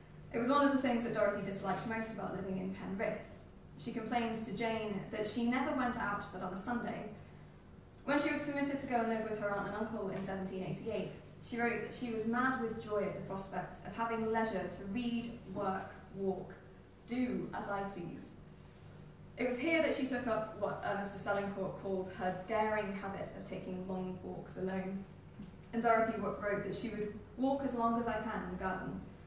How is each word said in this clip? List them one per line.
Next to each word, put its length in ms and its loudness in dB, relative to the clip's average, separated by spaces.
It 60 2
was 100 4
one 160 8
of 80 8
the 60 6
things 260 4
that 80 0
Dorothy 320 4
disliked 420 0
most 220 0
about 260 -4
living 220 -2
in 180 0
Penrith. 460 -2
She 120 -4
complained 520 0
to 100 -4
Jane 460 0
that 180 0
she 140 2
never 320 4
went 200 2
out 360 -2
but 100 -4
on 100 -2
a 120 -4
Sunday. 400 -2
When 140 6
she 120 4
was 100 2
permitted 380 0
to 80 -6
go 80 2
and 120 4
live 220 2
with 80 -2
her 160 2
aunt 140 0
and 80 -2
uncle 320 -2
in 180 -2
seventeen 380 -2
eighty-eight, 480 -2
she 120 -2
wrote 220 2
that 120 -6
she 180 -4
was 140 0
mad 340 4
with 240 -2
joy 200 2
at 100 0
the 60 -6
prospect 540 -6
of 80 -8
having 380 2
leisure 360 2
to 140 -6
read, 460 -2
work, 380 0
walk, 360 0
do 480 2
as 140 -2
I 140 2
please. 300 -6
It 120 2
was 120 0
here 220 6
that 120 6
she 140 0
took 180 0
up 320 0
what 260 0
Ernest 280 0
de 180 -2
Selincourt 500 0
called 380 0
her 160 2
daring 480 2
habit 420 -4
of 100 -8
taking 380 -4
long 380 -2
walks 320 -8
alone. 480 -2
And 120 4
Dorothy 300 8
w-, 280 0
wrote 220 2
that 100 -2
she 140 -2
would 260 -2
walk 280 4
as 100 0
long 260 4
as 80 2
I 60 2
can 280 -2
in 140 -4
the 80 -2
garden, 360 -2